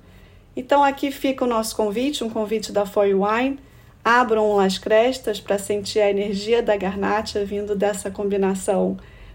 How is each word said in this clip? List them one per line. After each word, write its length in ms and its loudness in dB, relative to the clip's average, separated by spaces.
Então 280 2
aqui 280 0
fica 320 -2
o 40 0
nosso 280 -2
convite, 480 -2
um 60 -4
convite 420 -4
da 140 0
Foy 280 2
Wine. 460 0
Abram 520 4
Las 220 2
Crestas 640 2
pra 180 -2
sentir 420 -4
a 100 4
energia 540 0
da 120 2
Garnacha 680 -2
vindo 320 -4
dessa 340 -2
combinação 880 0